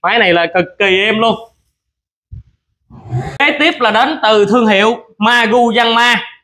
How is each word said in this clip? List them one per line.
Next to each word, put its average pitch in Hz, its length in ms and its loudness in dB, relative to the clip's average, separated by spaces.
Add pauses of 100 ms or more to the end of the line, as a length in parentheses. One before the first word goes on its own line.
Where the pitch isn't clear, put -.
Máy 214 160 0
này 185 140 2
là 170 120 2
cực 170 200 -2 (140)
kỳ 196 260 0
êm 220 140 -2
luôn. 226 160 0 (2000)
Kế 294 200 0
tiếp 311 200 0
là 226 120 2
đến 262 320 0
từ 214 220 4
thương 220 220 2
hiệu 214 300 2 (200)
Magu 233 600 0
Yanma. 233 440 2 (220)